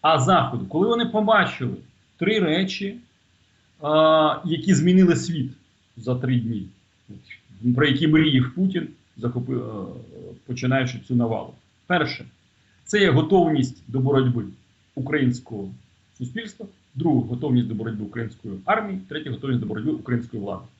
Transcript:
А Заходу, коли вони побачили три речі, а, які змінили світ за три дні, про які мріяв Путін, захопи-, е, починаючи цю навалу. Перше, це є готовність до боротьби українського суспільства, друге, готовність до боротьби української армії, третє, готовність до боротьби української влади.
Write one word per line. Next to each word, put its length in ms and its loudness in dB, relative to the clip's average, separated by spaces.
А 180 4
Заходу, 460 2
коли 220 0
вони 180 0
побачили 680 0
три 220 0
речі, 580 -2
а, 640 4
які 280 0
змінили 420 6
світ 360 -4
за 180 -2
три 240 0
дні, 280 -6
про 120 4
які 200 2
мріяв 380 4
Путін, 320 0
захопи-, 380 -4
е, 300 -8
починаючи 540 -2
цю 160 -4
навалу. 380 0
Перше, 380 -2
це 140 0
є 120 6
готовність 760 2
до 120 -4
боротьби 440 2
українського 760 -4
суспільства, 480 -12
друге, 340 0
готовність 380 0
до 80 -6
боротьби 300 -6
української 480 -10
армії, 340 -2
третє, 200 -10
готовність 320 -4
до 60 -6
боротьби 240 -4
української 520 -6
влади. 200 -8